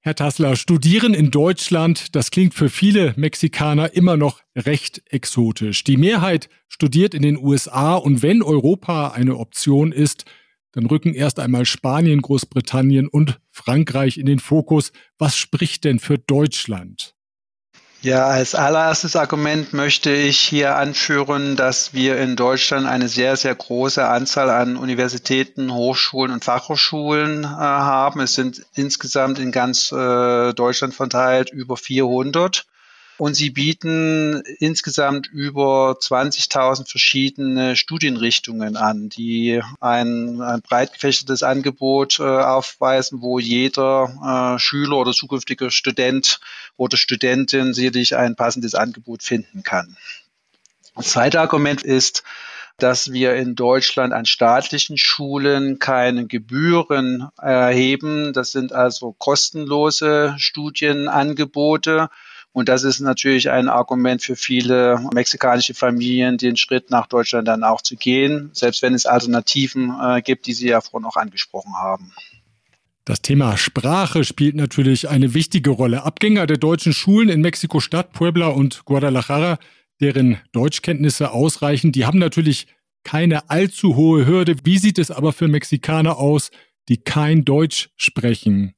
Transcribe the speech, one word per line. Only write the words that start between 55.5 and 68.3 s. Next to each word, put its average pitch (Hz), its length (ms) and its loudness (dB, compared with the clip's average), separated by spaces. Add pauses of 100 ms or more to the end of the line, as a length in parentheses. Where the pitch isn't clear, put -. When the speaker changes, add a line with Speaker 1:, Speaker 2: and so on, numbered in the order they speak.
Speaker 2:
keine 123 480 0
Gebühren 131 1040 0 (120)
erheben. 135 920 0
Das 131 180 -4
sind 127 220 -6
also 127 400 -2
kostenlose 147 1300 0
Studienangebote. 147 1700 -2 (460)
Und 123 140 0
das 127 160 2
ist 135 160 0
natürlich 135 500 0
ein 127 200 2
Argument 123 500 0
für 127 160 -6
viele 123 800 2
mexikanische 123 580 0
Familien, 123 640 0
den 120 220 0
Schritt 127 320 -2
nach 120 160 2
Deutschland 117 420 0
dann 110 160 0
auch 110 160 2
zu - 160 -8
gehen, 143 560 0